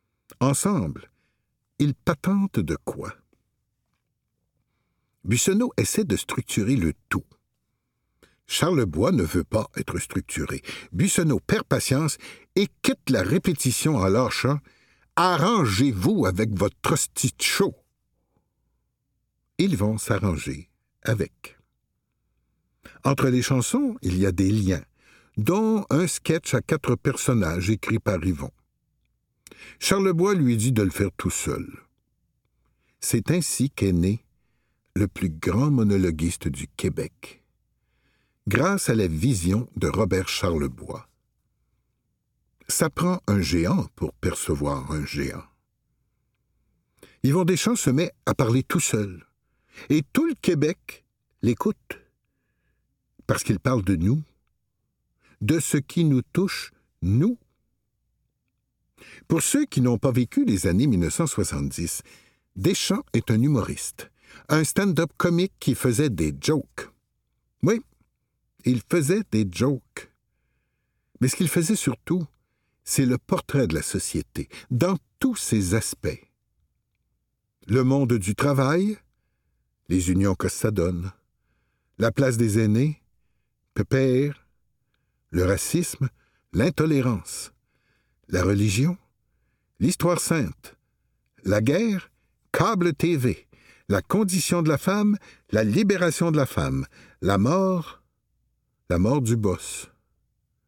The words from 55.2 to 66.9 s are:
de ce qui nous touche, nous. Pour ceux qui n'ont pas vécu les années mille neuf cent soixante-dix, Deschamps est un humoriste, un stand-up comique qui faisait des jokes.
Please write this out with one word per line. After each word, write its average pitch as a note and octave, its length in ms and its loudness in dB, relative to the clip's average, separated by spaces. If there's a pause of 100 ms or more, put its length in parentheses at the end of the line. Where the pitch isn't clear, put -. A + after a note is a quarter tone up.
de D#3 180 2
ce - 180 -2
qui E3 280 0
nous C3+ 180 4
touche, - 500 -4 (300)
nous. C#3 360 2 (1900)
Pour D#3+ 160 0
ceux D4 240 0
qui - 140 -2
n'ont B2 180 4
pas C3+ 140 0
vécu B2+ 320 2
les G2+ 240 2
années G2 180 4
mille G2+ 140 2
neuf D#2+ 140 0
cent E3 120 0
soixante-dix, D#2+ 760 -4 (520)
Deschamps F#3+ 580 -2
est A2+ 200 0
un A2 100 2
humoriste, - 720 -4 (360)
un D#3 140 2
stand-up E3+ 540 0
comique F3 420 0
qui B2 160 0
faisait C3 360 0
des D#2 300 -2
jokes. - 480 -2 (760)